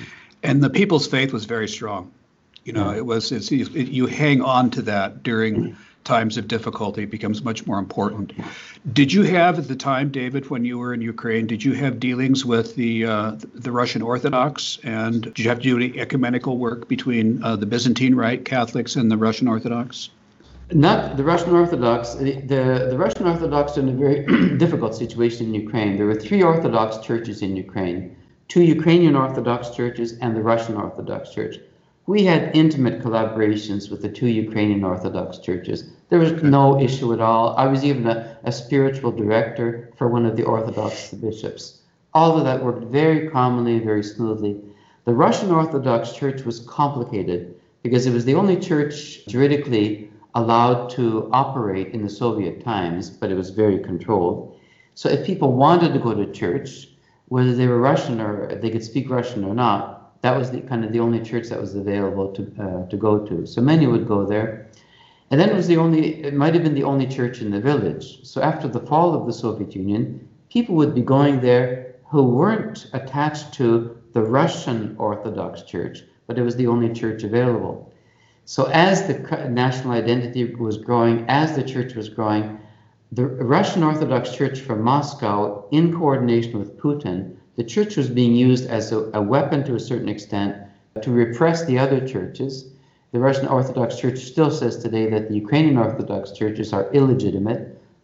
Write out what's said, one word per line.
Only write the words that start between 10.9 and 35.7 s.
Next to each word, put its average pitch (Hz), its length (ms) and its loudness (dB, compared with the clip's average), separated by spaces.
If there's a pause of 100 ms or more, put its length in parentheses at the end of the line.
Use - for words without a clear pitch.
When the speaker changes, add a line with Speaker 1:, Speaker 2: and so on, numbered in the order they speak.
Speaker 1:
in 120 80 -6
Ukraine, 113 460 -2
did 110 160 -4
you 135 120 2
have 120 260 -2
dealings 127 440 0
with 113 300 0
the, 113 320 0
uh, 110 300 -2 (180)
the 127 160 -8
Russian 120 320 0
Orthodox? 127 800 -2
And 113 400 -2
did - 160 -10
you 131 100 0
have 120 100 0
to 117 60 -10
do 127 120 2
any 123 220 -2
ecumenical 123 600 -2
work 120 300 -6
between, 120 560 0
uh, 113 100 0
the 104 120 -2
Byzantine 120 500 2
Rite 123 280 0
Catholics 123 520 -2
and 117 160 2
the 107 40 2
Russian 110 300 2
Orthodox? 117 640 -4 (640)
Speaker 2:
Not 160 460 4
the 139 60 0
Russian 170 300 2
Orthodox. 123 600 2
The, 135 260 -2
the, 127 500 2
the 127 80 -2
Russian 196 280 0
Orthodox 151 500 0
are 147 40 0
in 131 100 2
a - 20 -2
very 143 640 2
<clears throat> - 0 -
difficult 135 360 2
situation 117 540 -2
in 110 60 -4
Ukraine. 104 420 -2
There 104 100 2
were 110 80 2
three 196 280 2
Orthodox 131 640 2
churches 110 360 -4
in 95 140 -4
Ukraine, 92 600 -6 (320)
two 175 140 4
Ukrainian 165 520 6
Orthodox 123 560 -2
churches 117 500 -6
and 113 160 -2
the 110 60 -2
Russian 113 340 0
Orthodox 101 540 -8
Church. - 260 -8 (500)
We 202 180 4
had 160 300 2
intimate 147 480 4
collaborations 107 880 -2
with 107 120 -10
the 107 60 -6
two 123 180 -4
Ukrainian 107 580 0
Orthodox - 540 -4
churches. - 520 -6 (200)